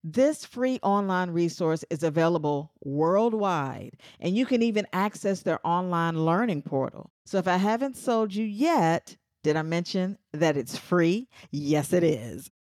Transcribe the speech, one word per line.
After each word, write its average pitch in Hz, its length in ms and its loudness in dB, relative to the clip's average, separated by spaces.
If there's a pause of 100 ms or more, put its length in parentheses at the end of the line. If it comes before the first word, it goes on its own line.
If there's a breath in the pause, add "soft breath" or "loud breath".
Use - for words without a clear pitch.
This 262 360 2
free 254 400 -2
online 190 460 0
resource 165 600 0
is 165 140 -4
available 156 680 0 (100)
worldwide, 175 1160 0 (240 loud breath)
and 185 160 0
you 247 100 2
can 233 160 2
even 214 300 0
access 196 500 -2
their 165 240 0
online 170 580 0
learning 170 380 2
portal. - 480 -4 (140)
So - 140 -2
if 180 100 0
I 180 80 2
haven't 233 400 0
sold 220 360 0
you 214 120 -2
yet, 208 720 0 (260)
did 151 140 2
I 156 60 -2
mention 180 540 -2 (160)
that 151 240 0
it's 127 220 -6
free? 180 480 2 (240 loud breath)
Yes, 147 420 -2
it 175 120 4
is. 120 480 -4 (100)